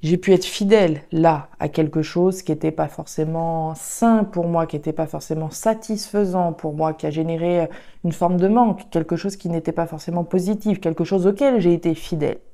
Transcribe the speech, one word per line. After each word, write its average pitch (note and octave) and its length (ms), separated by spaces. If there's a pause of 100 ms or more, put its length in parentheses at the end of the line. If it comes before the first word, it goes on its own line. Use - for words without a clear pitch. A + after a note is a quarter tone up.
J'ai D#3+ 140
pu F#3 160
être F#3 120
fidèle G3 560 (100)
là D#3+ 380 (100)
à D#3 100
quelque D#3 340
chose F#3 400
qui D#3+ 100
n'était D#3 180
pas D#3 160
forcément D#3+ 880
sain A3+ 480
pour F3+ 240
moi, E3+ 200
qui D#3+ 100
n'était D3+ 160
pas D#3 160
forcément D#3 420
satisfaisant G3+ 1000
pour D#3 220
moi, D#3 180
qui D#3 140
a D3+ 40
généré E3 580 (360)
une E3+ 80
forme F3 240
de F3+ 100
manque, A3 440
quelque E3 260
chose G3 180
qui F#3+ 140
n'était E3 240
pas E3+ 140
forcément E3+ 360
positif, F#3+ 580
quelque E3 220
chose F3+ 240
auquel A#3 340
j'ai F3 140
été E3 200
fidèle. D3+ 440 (140)